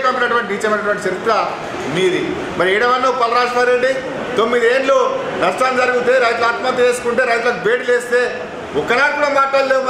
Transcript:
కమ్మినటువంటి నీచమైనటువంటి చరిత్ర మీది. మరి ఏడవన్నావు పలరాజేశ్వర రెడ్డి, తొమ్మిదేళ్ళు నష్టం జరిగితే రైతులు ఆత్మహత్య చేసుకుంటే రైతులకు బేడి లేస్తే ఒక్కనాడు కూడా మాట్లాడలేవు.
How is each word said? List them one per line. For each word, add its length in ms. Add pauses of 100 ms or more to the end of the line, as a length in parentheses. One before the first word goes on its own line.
కమ్మినటువంటి 460
నీచమైనటువంటి 560
చరిత్ర 240 (640)
మీది. 260 (360)
మరి 180
ఏడవన్నావు 460
పలరాజేశ్వర 520
రెడ్డి, 180 (460)
తొమ్మిదేళ్ళు 600 (460)
నష్టం 380
జరిగితే 320 (120)
రైతులు 240
ఆత్మహత్య 380
చేసుకుంటే 340 (100)
రైతులకు 360
బేడి 220
లేస్తే 320 (580)
ఒక్కనాడు 380
కూడా 200
మాట్లాడలేవు. 520